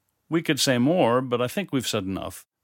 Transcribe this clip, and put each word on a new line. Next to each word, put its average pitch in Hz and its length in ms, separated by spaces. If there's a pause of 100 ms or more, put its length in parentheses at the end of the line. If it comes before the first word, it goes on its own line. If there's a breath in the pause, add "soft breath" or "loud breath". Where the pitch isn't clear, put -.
(300)
We 160 140
could 139 160
say 127 180
more, 127 440
but 120 200
I 123 60
think 185 240
we've 131 160
said 104 160
enough. 92 420 (180)